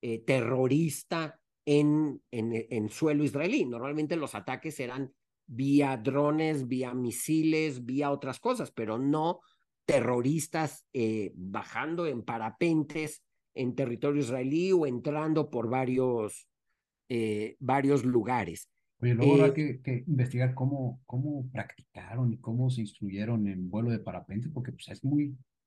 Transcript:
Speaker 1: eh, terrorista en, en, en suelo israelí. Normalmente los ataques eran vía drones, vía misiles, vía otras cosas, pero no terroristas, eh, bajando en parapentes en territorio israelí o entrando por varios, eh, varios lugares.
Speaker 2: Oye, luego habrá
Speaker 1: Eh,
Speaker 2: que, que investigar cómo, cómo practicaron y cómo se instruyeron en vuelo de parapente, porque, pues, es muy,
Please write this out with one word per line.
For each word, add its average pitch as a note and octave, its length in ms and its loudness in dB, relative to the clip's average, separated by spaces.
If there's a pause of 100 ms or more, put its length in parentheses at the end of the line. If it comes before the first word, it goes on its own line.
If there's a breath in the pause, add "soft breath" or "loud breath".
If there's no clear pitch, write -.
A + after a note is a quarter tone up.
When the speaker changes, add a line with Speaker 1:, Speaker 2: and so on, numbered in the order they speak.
Speaker 1:
eh, A2+ 180 -4
terrorista C#3 1200 0 (260)
en, D3 560 4 (100)
en, A2+ 380 -2
en G#2+ 200 0
suelo D3+ 340 2
israelí. D#3 420 0
Normalmente C#3+ 500 -4
los C#3+ 200 -6
ataques B2+ 440 -8
eran C3 340 -8 (340)
vía C3+ 500 4
drones, D3 720 2
vía B2+ 260 -4
misiles, D3+ 920 0
vía C#3 240 0
otras C#3 300 -4
cosas, A3+ 320 -2
pero A2 260 -4
no D#3 440 0 (440 soft breath)
terroristas, C3+ 1080 0
eh, A2 420 0
bajando A2+ 720 -6
en B2 160 -4
parapentes D3+ 960 -2 (320)
en B2 220 -2
territorio C3+ 460 0
israelí C3+ 500 0
o E3+ 140 4
entrando D3+ 640 0
por A#2 200 -2
varios, B2+ 760 0 (640)
eh, A2 500 -2
varios C3+ 460 2
lugares. A#2 640 0 (320)
Speaker 2:
Oye, A#2+ 140 4
luego C#3+ 200 6
habrá C3+ 120 10
Speaker 1:
Eh, C3+ 60 4
Speaker 2:
que, D3 280 -2
que B2+ 260 -4
investigar B2+ 460 2
cómo, C3 520 -2
cómo C3 460 -4
practicaron A2 840 -4
y - 40 -6
cómo B2 320 -2
se B2 120 -2
instruyeron G#2 680 -2
en F#2 220 -4
vuelo A2 200 0
de A2+ 100 0
parapente, F#2+ 500 -8
porque, B2+ 240 -8
pues, - 160 -18
es - 160 -14
muy, C#3+ 320 0 (300)